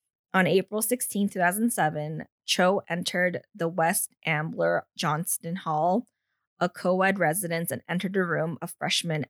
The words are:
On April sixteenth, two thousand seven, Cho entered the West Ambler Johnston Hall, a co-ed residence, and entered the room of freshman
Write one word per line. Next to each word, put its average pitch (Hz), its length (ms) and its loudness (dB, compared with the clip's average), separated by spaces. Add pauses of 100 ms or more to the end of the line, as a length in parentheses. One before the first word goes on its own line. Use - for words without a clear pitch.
(340)
On 185 140 4
April 190 340 2
sixteenth, 202 520 -2
two 196 60 -4
thousand 202 320 2
seven, 156 540 -2 (200)
Cho 185 440 4
entered 180 540 -2 (120)
the 165 120 -2
West 170 480 0 (100)
Ambler 165 600 0 (100)
Johnston 165 640 -4
Hall, 170 500 0 (520)
a 175 100 2
co-ed 185 500 0
residence, 170 520 0
and - 160 -6
entered 185 260 -2
the 196 100 2
room 165 380 -2
of 170 160 -10
freshman 156 520 -2